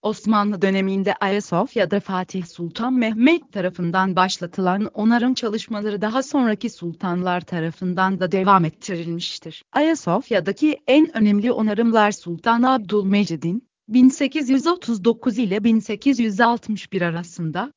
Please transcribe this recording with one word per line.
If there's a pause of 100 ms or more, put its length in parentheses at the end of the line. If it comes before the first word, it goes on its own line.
Osmanlı
döneminde
Ayasofya'da
Fatih
Sultan
Mehmet
tarafından
başlatılan
onarım
çalışmaları
daha
sonraki
sultanlar
tarafından
da
devam
ettirilmiştir.
Ayasofya'daki
en
önemli
onarımlar
Sultan
Abdülmecid'in, (200)
bin
sekiz
yüz
otuz
dokuz
ile
bin
sekiz
yüz
altmış
bir
arasında